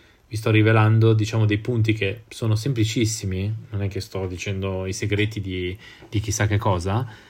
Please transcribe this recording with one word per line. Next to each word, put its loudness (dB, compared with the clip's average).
vi -8
sto 0
rivelando, 6
diciamo, 2
dei 2
punti 0
che -4
sono -2
semplicissimi, -2
non -6
è -2
che -6
sto -6
dicendo -6
i -4
segreti -2
di, -6
di -2
chissà 0
che 2
cosa, 0